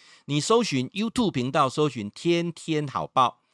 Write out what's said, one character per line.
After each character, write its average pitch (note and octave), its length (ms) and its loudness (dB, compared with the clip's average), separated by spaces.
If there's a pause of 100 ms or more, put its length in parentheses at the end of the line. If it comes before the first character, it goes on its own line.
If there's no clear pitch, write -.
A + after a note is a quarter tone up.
(260)
你 C#3+ 140 0
搜 A3+ 220 4
寻 C3 280 -2
YouTube A3 400 -2
频 B2+ 200 -2
道， C#3 180 2
搜 D3+ 200 0
寻 G#2 220 -6
天 E3+ 420 0
天 D3+ 340 -4
好 A2 200 -4
报 - 340 2 (140)